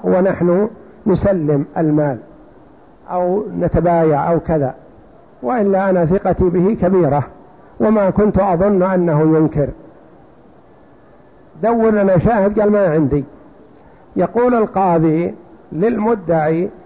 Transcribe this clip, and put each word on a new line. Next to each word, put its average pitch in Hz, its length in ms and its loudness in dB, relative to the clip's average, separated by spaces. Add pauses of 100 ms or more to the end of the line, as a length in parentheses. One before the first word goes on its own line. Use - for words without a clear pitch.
ونحن 185 640 0 (380)
نسلم 160 600 0 (100)
المال 151 420 0 (920)
أو 180 340 -2 (140)
نتبايع 165 720 0
أو 165 100 0
كذا، 147 340 -2 (680)
وإلا 202 480 0
أنا 180 140 2
ثقتي 185 400 0
به 185 360 0
كبيرة 160 460 0 (540)
وما 214 300 2
كنت 208 280 0
أظن 190 440 2
أنه 165 540 2
ينكر". 151 320 0 (1900)
دور 226 280 2
لنا 196 280 2
شاهد، 208 420 2
قال: 208 120 2
"ما 202 160 2
عندي". 147 360 0 (920)
يقول 240 380 0
القاضي 175 800 0 (380)
للمدعي: 180 960 -2 (160)